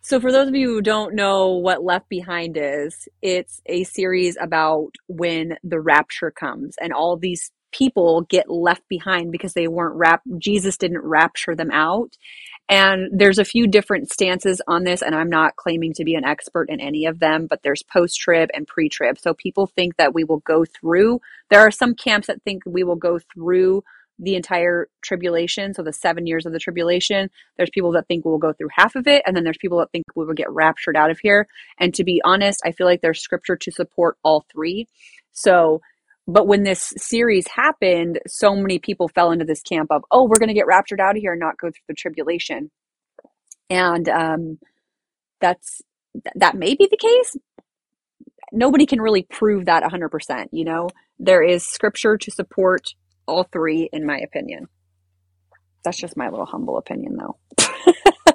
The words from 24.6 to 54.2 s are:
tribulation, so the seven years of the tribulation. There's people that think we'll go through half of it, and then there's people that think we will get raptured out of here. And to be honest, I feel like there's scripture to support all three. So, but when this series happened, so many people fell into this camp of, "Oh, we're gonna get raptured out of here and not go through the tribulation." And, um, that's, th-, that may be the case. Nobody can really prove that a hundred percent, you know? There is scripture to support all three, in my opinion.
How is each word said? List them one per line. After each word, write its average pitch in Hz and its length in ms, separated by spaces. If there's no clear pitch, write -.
tribulation, 175 720
so 180 100
the 156 100
seven 170 340
years 165 180
of 165 80
the 160 60
tribulation. 180 680
There's 175 140
people 175 220
that 208 140
think 170 180
we'll 160 140
go 156 140
through 151 220
half 202 200
of 262 120
it, 285 200
and 185 80
then 170 80
there's 165 160
people 175 200
that - 120
think 170 140
we 165 100
will 160 80
get 156 180
raptured 160 460
out 156 140
of 160 80
here. 208 280
And 175 160
to 190 100
be 175 200
honest, 196 400
I 170 60
feel 180 160
like 180 140
there's 160 200
scripture - 360
to - 140
support - 520
all 156 280
three. 175 360
So, 165 480
but 196 200
when 202 160
this 190 340
series 226 500
happened, 180 800
so 202 280
many 190 240
people 180 300
fell 170 220
into 165 140
this 156 160
camp 160 300
of, 147 200
"Oh, 247 160
we're 214 120
gonna 220 160
get 208 120
raptured 190 340
out 202 160
of 208 40
here 185 120
and 170 80
not 160 180
go 170 80
through - 220
the 151 60
tribulation." 151 760
And, 175 400
um, 160 500
that's, - 400
th-, - 220
that 180 220
may 214 180
be 392 140
the 427 80
case. 466 400
Nobody 254 340
can 240 140
really 208 220
prove 208 420
that 170 200
a 160 40
hundred 170 200
percent, 135 440
you 160 120
know? 165 240
There 180 240
is 175 220
scripture - 520
to 202 140
support 190 520
all 170 180
three, 160 480
in 156 120
my 143 140
opinion. - 480